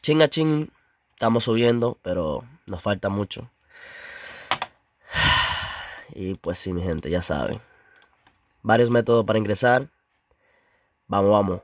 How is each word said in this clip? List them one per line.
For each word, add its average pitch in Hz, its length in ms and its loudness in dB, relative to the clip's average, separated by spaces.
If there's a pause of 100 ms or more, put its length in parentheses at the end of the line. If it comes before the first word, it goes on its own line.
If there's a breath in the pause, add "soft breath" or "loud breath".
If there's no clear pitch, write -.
Chin 156 200 4
a 151 60 6
chin, 156 420 0 (420)
estamos 113 320 0
subiendo, 120 580 2
pero 85 420 -4 (220)
nos 90 160 -12
falta 101 260 -2
mucho. 101 420 -6 (1600 loud breath)
<sighs> - 1000 -4
Y 95 220 -6
pues 87 220 -6
sí, 92 140 -8
mi 87 100 -4
gente, 80 280 -4
ya 87 100 0
saben. 76 400 -4 (1000 soft breath)
Varios 117 280 4
métodos 117 360 4
para 110 120 2
ingresar. 123 500 2 (1200)
Vamos, 101 240 2
vamos. 98 340 4